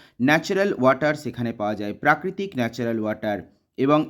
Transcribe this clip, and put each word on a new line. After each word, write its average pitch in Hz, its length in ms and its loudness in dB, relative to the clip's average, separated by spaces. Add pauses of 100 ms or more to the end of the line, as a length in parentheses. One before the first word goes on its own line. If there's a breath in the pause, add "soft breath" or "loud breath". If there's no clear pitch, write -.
(220 loud breath)
ন্যাচারাল 170 580 2
ওয়াটার 131 340 4
সেখানে 120 400 -6
পাওয়া 104 220 -4
যায়, 104 180 -6
প্রাকৃতিক 185 600 0
ন্যাচারাল 117 440 -2
ওয়াটার। 107 400 -2 (380)
এবং 151 320 4